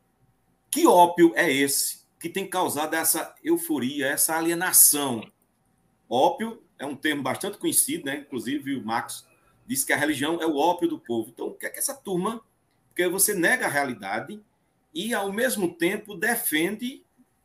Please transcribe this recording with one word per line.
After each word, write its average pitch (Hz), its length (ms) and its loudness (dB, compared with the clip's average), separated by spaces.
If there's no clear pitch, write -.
que 339 160 4
ópio 170 480 8
é 180 160 2
esse 139 500 0
que - 80 -8
tem 190 180 -4
causado 156 480 -2
essa 160 480 -2
euforia, 147 640 0
essa 151 280 0
alienação? 165 920 2
Ópio 175 540 0
é - 60 -10
um 143 100 -6
termo 147 280 -2
bastante 131 340 -4
conhecido, - 500 -2
né? 139 120 -4
Inclusive 135 580 -6
o 107 80 -8
Marx 117 420 -6
disse - 200 -4
que 151 60 0
a 135 40 4
religião 151 460 -2
é 160 40 -2
o 151 100 0
ópio 170 320 2
do 151 100 -6
povo. 113 340 -6
Então, - 140 -10
o - 80 -10
que - 100 -12
é - 60 -10
que - 80 -14
essa - 160 -4
turma, 208 480 -4
porque 180 200 -2
você 190 240 0
nega 202 340 2
a 160 40 -4
realidade 120 720 -4
e, 214 220 -4
ao 196 180 -4
mesmo 208 400 0
tempo, 202 420 -2
defende 214 880 -2